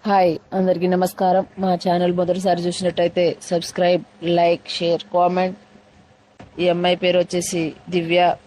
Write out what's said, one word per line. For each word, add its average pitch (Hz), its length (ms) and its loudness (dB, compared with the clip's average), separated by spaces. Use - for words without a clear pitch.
హాయ్, 185 260 4
అందరికీ 185 360 0
నమస్కారం. 185 500 0
మా 185 80 0
ఛానల్ 180 340 0
మొదటిసారి 180 480 0
చూసినట్టయితే 175 580 -2
సబ్స్క్రైబ్, 175 560 0
లైక్, 170 280 2
షేర్, 170 280 -2
కామెంట్. 180 420 0
ఈ - 100 2
అమ్మాయి 175 300 0
పేరు 180 200 2
వచ్చేసి 175 380 -4
దివ్య 175 260 2